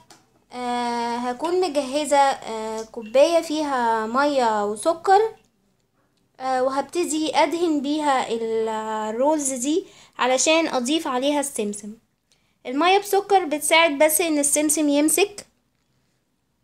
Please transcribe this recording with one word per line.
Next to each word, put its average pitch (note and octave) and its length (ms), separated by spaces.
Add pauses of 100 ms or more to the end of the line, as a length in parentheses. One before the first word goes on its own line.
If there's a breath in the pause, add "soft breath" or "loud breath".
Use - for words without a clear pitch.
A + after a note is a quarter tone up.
(540)
آه، A#3+ 640
هكون B3 440
مجهزة، C#4+ 560
آه، A3 640
كوباية B3+ 600
فيها C4+ 640
مية A#3+ 600
وسكر، E4+ 720 (1040)
آه، C4 240
وهبتدي C#4+ 720
ادهن D#4+ 460
بيها C#4+ 480
ال-، A3+ 400 (400)
الرولز C4+ 440
دي D4 320 (320 loud breath)
علشان C4 500
اضيف D4 400
عليها C#4 320
السمسم. G#3 540 (720)
المية E4 320
بسكر G4 480
بتساعد D#4 520
بس D#4 240
ان D#4+ 180
السمسم D4+ 500
يمسك D4+ 580 (1160)